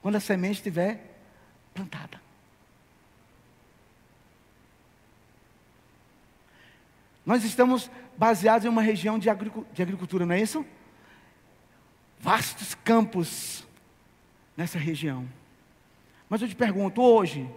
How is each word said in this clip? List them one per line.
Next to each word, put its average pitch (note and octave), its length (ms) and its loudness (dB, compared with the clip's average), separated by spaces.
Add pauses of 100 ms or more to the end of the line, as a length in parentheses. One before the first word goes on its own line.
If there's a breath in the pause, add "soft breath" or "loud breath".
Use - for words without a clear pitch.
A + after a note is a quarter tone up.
quando G#3 160 0
a G3+ 40 2
semente G3 340 0
estiver G3 600 -4 (560 soft breath)
plantada. - 480 -14 (4000 soft breath)
Nós A3 200 2
estamos B3 440 2 (300 loud breath)
baseados A3 480 4
em - 20 0
uma A3+ 140 2
região G#3+ 340 0
de G#3+ 140 0
agricu-, G#3 420 -4
de - 80 -8
agricultura, F3+ 460 -2
não F3 80 0
é F#3+ 60 2
isso? C#4 260 -4 (1500 soft breath)
Vastos - 560 -2
campos - 920 0 (920)
nessa E3+ 200 -6
região. C#3+ 520 -6 (1000 soft breath)
Mas G#3 140 -2
eu A#3+ 60 -4
te F#3 80 -10
pergunto, G3+ 440 0
hoje, F#3 560 4